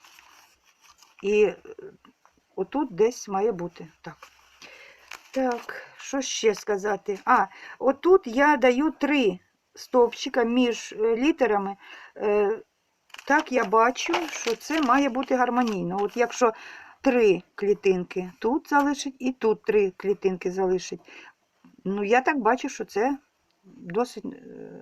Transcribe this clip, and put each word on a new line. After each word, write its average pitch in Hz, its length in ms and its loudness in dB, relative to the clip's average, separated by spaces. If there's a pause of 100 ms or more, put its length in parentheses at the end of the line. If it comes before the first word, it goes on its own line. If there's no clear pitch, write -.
(1200)
І, 208 200 4
е, 196 140 2 (1000)
отут 240 380 -4
десь 220 340 0
має 202 240 0
бути. 175 360 -10 (120)
Так. 160 160 -18 (1120)
Так, 254 560 -4 (100)
що - 240 -8
ще 220 340 0
сказати? 202 680 -6
А, 220 220 2 (320)
отут 349 480 2
я 285 300 4
даю 254 340 4
три 269 480 0 (360)
стовпчика 247 680 0
між, 240 480 0
е, 220 240 0
літерами. 214 600 0 (400)
Е, 208 420 0 (680)
так 277 260 0
я 240 120 0
бачу, 226 500 2 (160)
що - 260 -4
це 311 260 -4
має 277 260 2
бути 254 280 -2
гармонійно. 226 640 0
От 208 160 -4
якщо 240 360 2 (480)
три 220 420 4 (120)
клітинки 185 840 -2
тут 247 320 -2
залишить 285 480 0
і 254 140 -4
тут 214 300 0
три 202 280 2
клітинки 190 600 -2
залишить. 185 480 -2 (840)
Ну, 202 200 -2
я 233 160 4
так 285 180 0
бачу, 247 300 0
що - 160 -10
це 254 340 -2 (460)
досить, 202 600 -6
е, - 460 -14 (120)